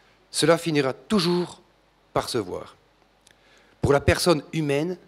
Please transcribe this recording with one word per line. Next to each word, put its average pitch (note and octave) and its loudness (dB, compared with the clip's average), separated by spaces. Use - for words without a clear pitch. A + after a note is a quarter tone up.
cela D#3+ 4
finira C#3+ -2
toujours F3 -2
par - -4
se B2 -4
voir. F2+ -10
Pour C3 4
la C#3+ 4
personne E3 2
humaine, D#3 -2